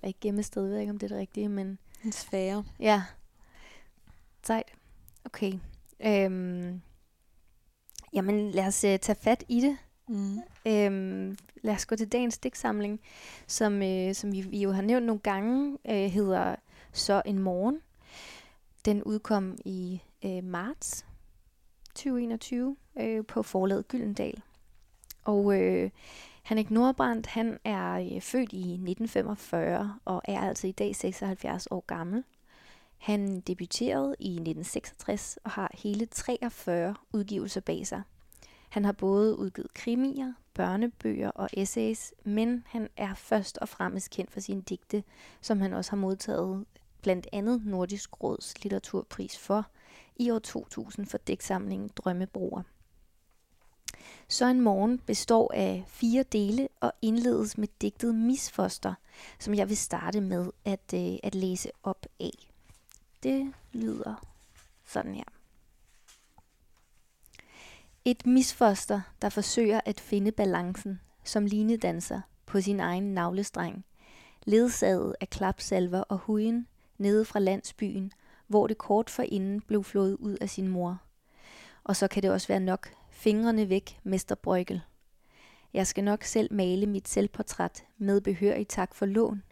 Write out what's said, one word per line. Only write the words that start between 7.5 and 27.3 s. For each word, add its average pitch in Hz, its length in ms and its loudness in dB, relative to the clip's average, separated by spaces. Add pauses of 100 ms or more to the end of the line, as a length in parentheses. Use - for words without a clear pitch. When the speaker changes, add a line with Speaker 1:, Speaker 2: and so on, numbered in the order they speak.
Speaker 1:
jamen, 208 380 2
lad 190 160 2
os, 196 180 0
øh, 196 140 4
tage 208 220 0
fat 233 280 2
i 240 120 2
det. 277 160 4 (320)
Speaker 2:
Mm. 202 300 -4 (280)
Speaker 1:
Øhm, 196 680 2 (260)
lad 214 120 0
os - 120 -4
gå 226 100 0
til 214 160 -2
dagens 240 260 0
digtsamling, 208 600 -4 (460)
som, 208 360 2
øh, 190 320 0
som 202 180 -4
vi, 190 80 -2
vi 190 200 -4
jo 196 120 2
har 190 100 2
nævnt 233 240 4
nogle 220 140 0
gange, 247 580 0 (120)
øh, 196 200 2
hedder 185 460 2 (360)
Så 196 340 2
en 202 120 0
morgen. 190 420 0 (1040)
Den 208 180 2
udkom 208 640 -2
i, 185 380 -6 (220)
øh, 185 200 -4
marts 180 600 -8 (880)
tyve 247 280 -2
enogtyve, 240 540 -2 (240)
øh, 220 260 -2
på - 160 -2
forlaget 196 460 0
Gyldendal. 214 540 -4 (800)
Og, 202 360 4
øh, 185 300 4 (520)
Henrik 220 280 0
Nordbrandt, 240 560 4
han 220 380 -2